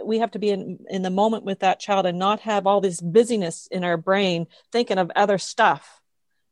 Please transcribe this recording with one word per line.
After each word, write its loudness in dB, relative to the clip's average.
we -2
have 0
to -8
be 0
in, -6
in -4
the -2
moment 0
with -6
that 2
child 0
and -2
not 0
have -2
all 4
this -2
busyness 0
in -4
our 0
brain 0
thinking 0
of 0
other 2
stuff. 0